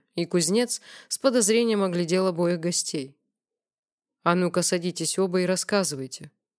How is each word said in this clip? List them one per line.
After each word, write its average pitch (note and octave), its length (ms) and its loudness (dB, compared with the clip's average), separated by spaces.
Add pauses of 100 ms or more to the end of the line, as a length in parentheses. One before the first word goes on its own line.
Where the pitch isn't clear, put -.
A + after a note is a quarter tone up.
(160)
и E3+ 100 -2
кузнец F#3 560 0 (260)
с - 100 -6
подозрением A3+ 640 2
оглядел F3+ 440 0
обоих F3 320 0
гостей. D#3+ 560 -4 (1080)
"А E3+ 120 4
ну-ка F3+ 260 0
садитесь F3 580 -2
оба F#3 220 0
и F3+ 40 0
рассказывайте", D#3 840 -2 (280)